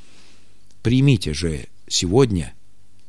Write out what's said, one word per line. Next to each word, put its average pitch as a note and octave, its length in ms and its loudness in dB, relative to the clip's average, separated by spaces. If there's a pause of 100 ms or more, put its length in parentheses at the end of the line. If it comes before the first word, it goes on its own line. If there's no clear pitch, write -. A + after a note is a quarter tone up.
(840)
примите B2 520 4
же D#2 320 -2 (220)
сегодня F#2+ 680 2 (540)